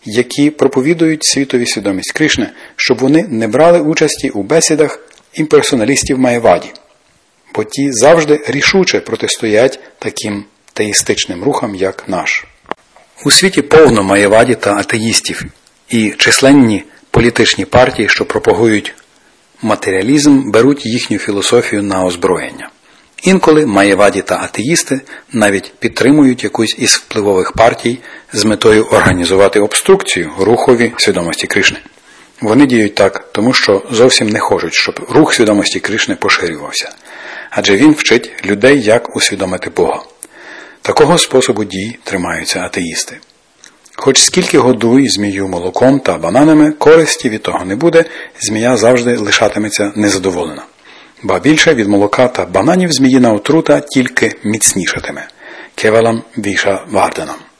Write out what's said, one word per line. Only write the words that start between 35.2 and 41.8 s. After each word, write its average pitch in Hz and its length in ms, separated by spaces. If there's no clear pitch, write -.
свідомості 104 460
Кришни 101 340
поширювався. 82 760
Адже 101 260
він 147 160
вчить - 400
людей, 113 380
як 107 340
усвідомити 92 540
Бога. - 320
Такого 160 360
способу 120 460
дій 95 400